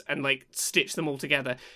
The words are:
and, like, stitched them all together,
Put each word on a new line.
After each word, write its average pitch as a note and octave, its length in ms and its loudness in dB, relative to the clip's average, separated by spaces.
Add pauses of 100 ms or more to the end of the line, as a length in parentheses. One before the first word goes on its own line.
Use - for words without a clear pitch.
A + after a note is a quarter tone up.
and, D3 140 -2
like, C3+ 300 0
stitched - 440 0
them E3 120 0
all C#3 100 -2
together, C3+ 400 0 (180)